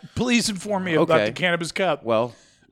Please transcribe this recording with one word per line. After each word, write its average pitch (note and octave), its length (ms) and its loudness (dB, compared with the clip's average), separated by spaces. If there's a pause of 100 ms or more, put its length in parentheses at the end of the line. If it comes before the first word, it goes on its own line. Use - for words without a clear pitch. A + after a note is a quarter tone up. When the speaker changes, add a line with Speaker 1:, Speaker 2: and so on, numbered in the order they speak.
(140)
Speaker 1:
Please A#3+ 360 2
inform F#3+ 340 -6
me F3 100 0
about D#3+ 160 4
Speaker 2:
Okay. G#2+ 160 4
Speaker 1:
the A2+ 60 -2
cannabis E3+ 400 -2
cup. E3 320 -2
Speaker 2:
Well, A2+ 300 0 (380)